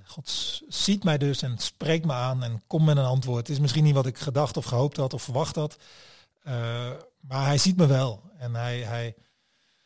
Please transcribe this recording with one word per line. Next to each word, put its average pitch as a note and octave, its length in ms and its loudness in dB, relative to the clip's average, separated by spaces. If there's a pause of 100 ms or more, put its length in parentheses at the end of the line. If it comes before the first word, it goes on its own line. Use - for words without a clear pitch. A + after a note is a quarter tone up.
God - 240 -14
s-, - 380 -6
ziet G3+ 360 0
mij D#3 140 4
dus C#3+ 240 0
en B2 160 -4
spreekt E3 480 -2
me D3+ 80 0
aan B2+ 300 -2
en A#2 240 -6
komt D#3 180 4
met D3+ 120 6
een C#3 60 4
antwoord. B2+ 340 0 (100)
Het - 20 -8
is C#3+ 100 -2
misschien D3 240 2
niet D3 100 6
wat C3+ 120 4
ik B2+ 120 -4
gedacht C#3+ 400 -2
of D#3 80 -6
gehoopt D3 320 0
had C3+ 160 -2
of A#2+ 100 -8
verwacht C#3+ 320 -2
had. D3+ 220 -4 (680)
Eh, A#2+ 480 -6 (280)
maar C3+ 260 -4
hij C#3+ 120 4
ziet F#3 200 4
me F3 100 6
wel." C3 340 2 (160)
En A#2+ 180 -8
hij, A#2+ 260 -4
hij, A#2 340 -6 (720)